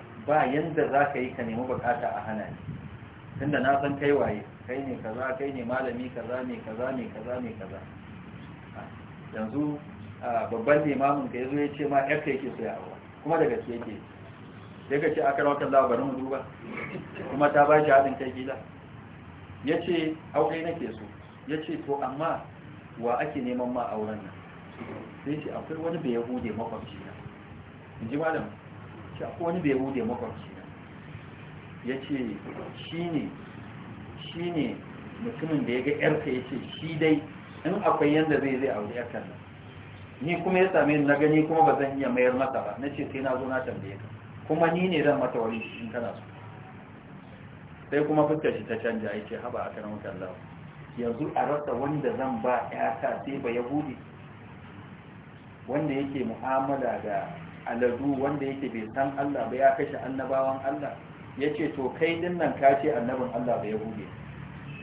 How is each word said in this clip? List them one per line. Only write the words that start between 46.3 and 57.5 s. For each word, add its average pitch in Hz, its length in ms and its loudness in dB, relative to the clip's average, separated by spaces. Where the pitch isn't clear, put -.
Sai 147 140 4
kuma 151 240 4
fuskar 151 240 2
shi 104 140 -4
ta 113 100 -2
canja, 107 360 -2
ya 107 140 -4
ce, 110 140 -8
"Haba, 113 240 -4
aka 110 160 -8
ramu 104 200 -8
kallahu. 92 340 -8
Yanzu 127 380 -2
a - 120 4
rasa - 260 0
wanda 135 440 0
zan 127 260 -2
ba 123 280 2
ƴata 120 540 0
sai 139 160 -4
ba 120 80 -2
Yahudi, 123 480 0
wanda 143 280 2
yake 139 300 0
mu'amala 127 800 0
da 98 240 0